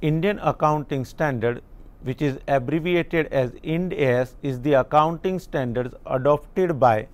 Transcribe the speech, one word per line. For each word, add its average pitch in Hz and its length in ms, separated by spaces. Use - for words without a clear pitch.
Indian 165 380
Accounting 151 640
Standard, 123 560
which 127 200
is 139 260
abbreviated 160 800
as 131 240
IND 175 300
A 147 120
S, 123 360
is 131 200
the 147 120
accounting 156 680
standards 123 560
adopted 147 760
by 113 340